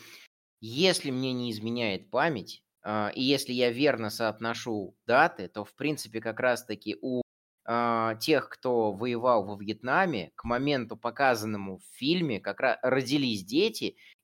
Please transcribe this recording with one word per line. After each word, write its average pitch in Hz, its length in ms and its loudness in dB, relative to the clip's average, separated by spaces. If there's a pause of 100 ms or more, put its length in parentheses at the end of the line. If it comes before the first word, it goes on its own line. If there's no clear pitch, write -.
(600)
если 147 500 0
мне 127 220 -2
не 123 200 -4
изменяет 110 580 -4
память, 127 520 0 (220)
а, 107 300 0
и 131 80 -2
если 135 300 2
я 123 180 2
верно 117 400 2
соотношу 110 840 -4 (100)
даты, 123 420 4
то, 104 160 -8
в - 120 -16
принципе, 131 440 -6
как 110 200 -4
раз-таки 120 600 0
у, 127 200 -2 (440)
а, 113 500 0
тех, 139 340 2
кто 117 420 0
воевал 117 520 2
во 104 180 -8
Вьетнаме, 120 760 -2
к - 80 -14
моменту, 120 520 0
показанному 107 840 -2
в - 60 -20 (140)
фильме, 147 420 0
как - 200 -6
ра-, 131 220 2
родились 127 600 0
дети, 135 520 -2 (280)